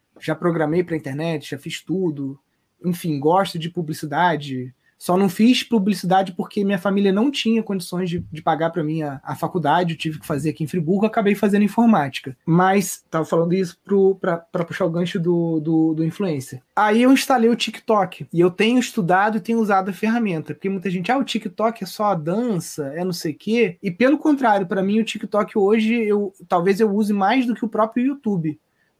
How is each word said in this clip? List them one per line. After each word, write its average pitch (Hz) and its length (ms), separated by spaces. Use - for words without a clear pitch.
Já 156 160
programei 165 480
pra 170 140
internet, 151 520
já 139 80
fiz - 240
tudo. 143 560
Enfim, 170 360
gosto 175 380
de 165 120
publicidade. 147 1040
Só 180 180
não 196 100
fiz 226 360
publicidade 190 720
porque 202 300
minha 196 140
família 196 340
não 233 200
tinha 226 320
condições 185 440
de, 170 240
de 151 80
pagar 160 300
pra 165 140
mim 156 180
a, 139 220
a 147 120
faculdade, 165 580
eu - 40
tive 156 220
que - 80
fazer 151 240
aqui 151 120
em 147 40
Friburgo, 185 400
acabei 202 260
fazendo 202 300
informática. 196 840
Mas, 185 640
tava 160 160
falando 170 300
isso 185 280
pro, 196 380
pra, 170 160
pra 175 260
puxar 175 220
o 165 60
gancho 175 280
do, 165 400
do, 160 360
do 160 100
influencer. 160 560
Aí 214 260
eu 254 100
instalei 254 380
o 240 60
TikTok, 202 760
e 165 80
eu 175 120
tenho 220 260
estudado 208 600
e 214 40
tenho 226 180
usado 196 300
a 190 40
ferramenta, 208 600
porque - 160
muita 196 220
gente, 175 200
"Ah, 262 60
o 269 60
TikTok 220 600
é 180 40
só 208 240
a 185 40
dança, 165 800
é 170 100
não 185 100
sei 170 180
o 139 80
quê", 214 420
e 196 80
pelo 254 300
contrário, 233 480
pra 190 160
mim 202 160
o 220 60
TikTok 208 520
hoje, 220 380
eu, 208 360
talvez 185 320
eu 214 140
use 214 180
mais 214 360
do 226 80
que - 100
o - 40
próprio 220 360
YouTube, 196 540